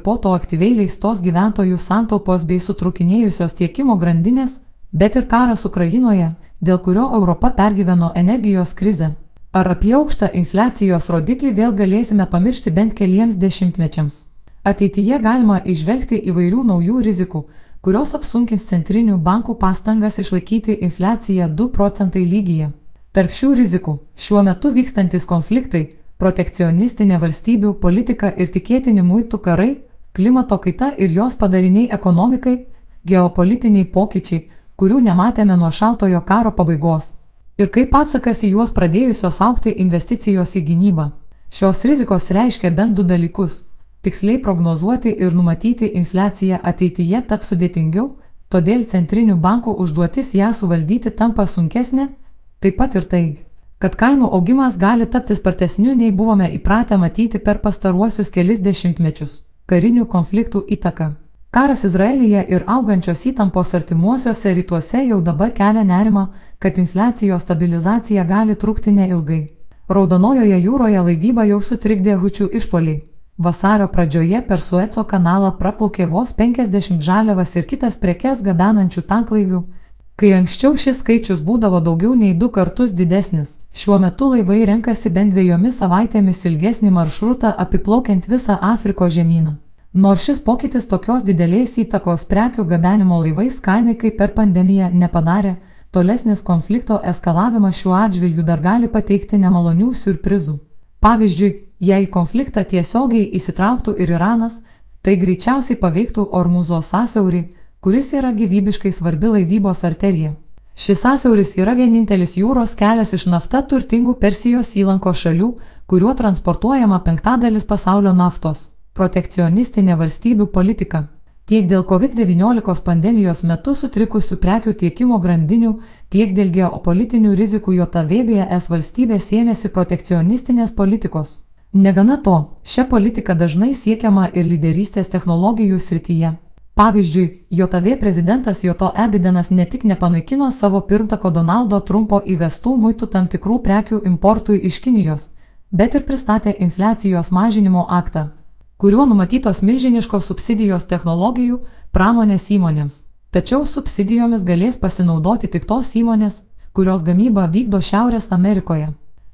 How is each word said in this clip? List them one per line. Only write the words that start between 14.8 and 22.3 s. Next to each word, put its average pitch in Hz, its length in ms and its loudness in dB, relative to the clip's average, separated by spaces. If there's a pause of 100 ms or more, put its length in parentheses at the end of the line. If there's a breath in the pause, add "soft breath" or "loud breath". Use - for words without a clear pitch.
galima 220 460 2
įžvelgti 196 540 -2 (100)
įvairių 180 380 0
naujų 196 400 0
rizikų, 175 340 -2 (400 soft breath)
kurios 214 320 0
apsunkins 233 560 -2
centrinių 196 480 0
bankų 202 400 0
pastangas 214 640 -2
išlaikyti 208 640 -2
infliaciją 185 640 -2
du 180 240 -2
procentai 202 480 0
lygyje. 175 480 0 (420)